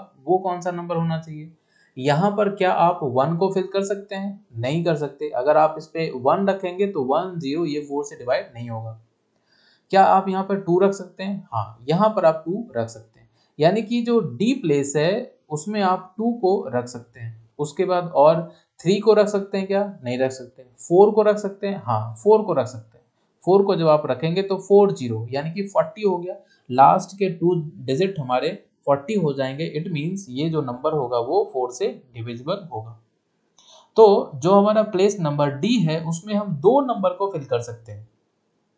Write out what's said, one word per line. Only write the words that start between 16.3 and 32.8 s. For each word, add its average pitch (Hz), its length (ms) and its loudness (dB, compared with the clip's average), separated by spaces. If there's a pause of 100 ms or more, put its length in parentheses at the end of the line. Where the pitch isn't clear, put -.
को 185 180 0 (160)
रख 123 180 -4
सकते 123 340 -16
हैं। - 380 -14
उसके 147 260 -4
बाद 175 320 -2
और 160 240 6 (400)
थ्री 196 200 2
को 214 140 6
रख 202 140 4
सकते 196 300 -4
हैं 190 80 -6
क्या? 196 160 0 (220)
नहीं 123 140 -4
रख 131 140 0
सकते। - 300 -18
फ़ोर 196 480 4
को 214 120 2
रख 202 160 2
सकते 202 280 -8
हैं? 196 180 -6
हाँ, 110 300 -4
फ़ोर 214 280 4
को 185 100 -4
रख 131 140 0
सकते - 320 -18
हैं। - 60 -20 (400)
फ़ोर 196 180 6
को 196 140 2
जब 165 120 2
आप 151 180 4
रखेंगे 160 380 -2
तो 196 140 -4
फ़ोर 202 360 4
ज़ीरो 113 360 -6
यानी 143 220 -4
कि 196 120 -6
फ़ोर्टी 185 380 -4
हो 185 160 2
गया, 180 180 -10 (340)
Last 147 480 4
के 190 120 0
टू 175 240 0 (300)
डिजिट 160 340 -2
हमारे 131 320 -2 (360)
फ़ोर्टी 143 300 0
हो 160 160 0
जाएंगे। 135 340 -4 (100)
It 170 140 -6
means 175 400 -6
ये 139 200 -4
जो 156 120 -2
number 127 300 -4
होगा 123 280 -2
वो 165 320 0
फ़ोर 123 200 -4
से 202 160 -4 (260)
divisible 123 580 -10
होगा। 113 260 -14 (960)